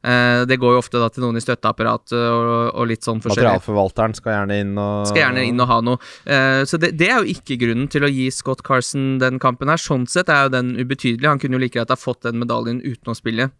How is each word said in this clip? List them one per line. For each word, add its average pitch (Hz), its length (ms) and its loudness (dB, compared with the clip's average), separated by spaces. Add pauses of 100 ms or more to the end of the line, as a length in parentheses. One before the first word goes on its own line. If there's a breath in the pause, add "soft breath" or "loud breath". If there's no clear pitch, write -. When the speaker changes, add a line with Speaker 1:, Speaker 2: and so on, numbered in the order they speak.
Speaker 1:
eh, 123 420 2
det 127 140 2
går 123 160 4
jo 127 60 4
ofte - 200 -4
da 117 80 2
til 127 140 -6
noen 117 140 -2
i 117 40 -2
støtteapparatet 113 720 -2
og, 117 560 2
og 120 180 -2
litt 113 160 -4
sånn 113 160 -2
forskjellig. 117 280 2
Speaker 2:
Materialforvalteren 104 680 0
skal 113 180 -4
gjerne 101 260 0
inn 101 160 -4
og 104 320 -2
Speaker 1:
Skal 104 120 2
gjerne 127 240 2
inn 120 160 0
og 123 80 2
ha 117 120 2
noe. 120 180 0 (220 loud breath)
Eh, 135 440 2
så 165 160 -2
det, 170 160 2
det 170 140 2
er 254 80 2
jo 208 140 0
ikke - 260 -6
grunnen 120 320 0
til 143 160 2
å - 20 2
gi 131 220 0
Scott - 340 -6
Carson 135 540 0
den 127 200 0
kampen 131 300 0
her. 165 120 0
Sånn 127 280 -2
sett 180 240 0
er 139 140 4
jo 131 80 0
den 123 220 0
ubetydelig. 127 520 -2
Han 143 120 2
kunne 127 180 -2
jo 131 60 0
like 120 100 -6
greit 120 180 0
ha 131 60 -2
fått - 260 -6
den 117 160 -2
medaljen 120 400 -2
uten - 320 -8
å - 40 -6
spille. 117 320 -2 (100)